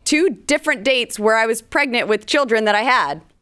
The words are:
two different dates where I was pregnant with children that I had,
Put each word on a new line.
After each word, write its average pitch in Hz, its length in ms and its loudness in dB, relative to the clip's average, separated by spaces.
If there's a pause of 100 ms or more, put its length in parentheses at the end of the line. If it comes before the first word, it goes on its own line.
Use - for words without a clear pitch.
two 311 260 2
different 285 520 -2
dates 247 340 0
where 220 200 2
I 226 100 2
was 226 160 -2
pregnant 247 460 -2
with 208 180 -2
children 233 380 0
that 208 100 2
I 208 80 0
had, 185 400 -2 (180)